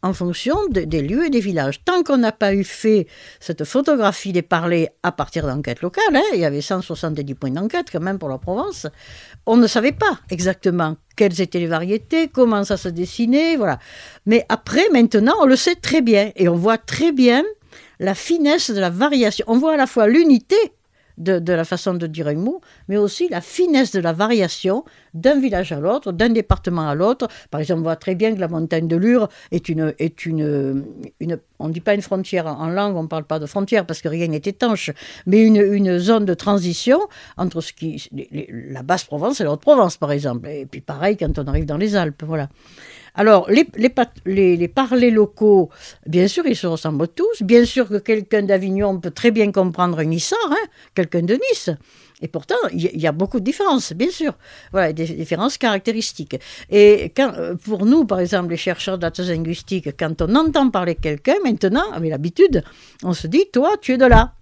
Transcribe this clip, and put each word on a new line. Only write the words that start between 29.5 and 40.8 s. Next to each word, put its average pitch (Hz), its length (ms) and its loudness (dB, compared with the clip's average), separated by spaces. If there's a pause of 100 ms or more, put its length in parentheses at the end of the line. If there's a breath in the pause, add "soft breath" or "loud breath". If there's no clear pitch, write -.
est 170 160 -4
une... 156 320 -2
Est 156 260 -6
une, 143 580 -4 (360)
une, 160 180 -6 (220)
on 151 80 -8
ne 160 40 -6
dit 170 80 -8
pas 208 140 0
une 202 80 -2
frontière 185 460 -4
en 156 200 -6
langue, 196 280 -2
on 160 80 -6
ne 156 40 -12
parle 160 160 -8
pas 156 140 -4
de 147 80 -8
frontière 196 400 -2
parce 160 140 -8
que 165 80 -6
rien 165 180 -2
n'est 156 180 -4
étanche, 202 460 -2 (360 loud breath)
mais 196 140 6
une, 220 160 8
une 196 440 2
zone 214 240 2
de 185 100 0
transition 202 680 0 (360 loud breath)
entre 175 240 -4
ce - 120 -12
qui, 151 400 -10
les, 139 200 -12
les, 143 160 -10 (220)
la 131 120 -12
Basse-Provence 175 580 -4
et 196 40 -2
la 147 80 0
Haute-Provence, 202 440 4
par 147 140 -6
exemple. 143 380 -4
Et 143 180 -10
puis 139 140 -16